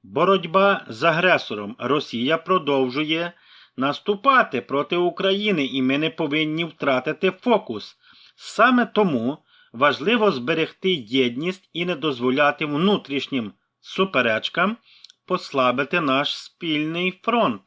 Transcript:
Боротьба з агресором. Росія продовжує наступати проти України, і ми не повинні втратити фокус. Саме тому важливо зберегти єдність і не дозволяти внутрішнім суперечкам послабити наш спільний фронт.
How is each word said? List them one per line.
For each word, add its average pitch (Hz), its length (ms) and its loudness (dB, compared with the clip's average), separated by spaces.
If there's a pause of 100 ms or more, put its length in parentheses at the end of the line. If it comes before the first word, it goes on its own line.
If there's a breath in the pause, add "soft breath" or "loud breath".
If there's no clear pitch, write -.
Боротьба 180 840 2
з 113 140 -8
агресором. 151 760 0
Росія 131 600 -2
продовжує 156 960 0 (440 soft breath)
наступати 196 840 2
проти 143 360 -2
України, 190 680 0
і 131 180 -2
ми 135 160 2
не 156 120 0
повинні 156 540 -2
втратити 147 680 -2
фокус. 185 680 -2 (400 soft breath)
Саме 240 500 2
тому 151 520 0 (340 soft breath)
важливо 147 580 2
зберегти 156 640 -2
єдність 131 760 -4
і 170 120 -6
не 180 100 -2
дозволяти 139 720 0
внутрішнім 143 880 -2 (280)
суперечкам 165 960 -2 (500 loud breath)
послабити 139 760 0
наш 139 360 0
спільний 165 840 -4
фронт. 196 440 0